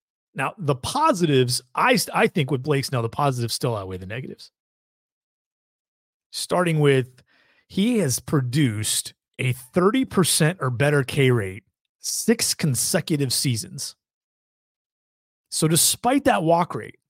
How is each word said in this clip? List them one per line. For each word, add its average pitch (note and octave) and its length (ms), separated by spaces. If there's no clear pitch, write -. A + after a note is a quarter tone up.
Now, D#3 240
the C#3+ 200
positives, E3 840
I E3 200
s-, - 200
I G3 140
think C#3+ 240
with B2+ 100
Blake C#3 220
Snell, B2 180
the A2+ 60
positives B2 440
still A#2+ 240
outweigh F#2+ 220
the F2+ 80
negatives. A#2+ 460
Starting E3+ 480
with, C3+ 440
he A3+ 320
has C#3+ 220
produced B2 920
a B2 120
thirty G#3+ 520
percent E3+ 560
or C3 100
better C#3+ 320
K C3 300
rate G2 320
six - 560
consecutive C#3+ 800
seasons. A#2 640
So - 160
despite A#3+ 580
that G3+ 200
walk E3+ 320
rate, G#2 220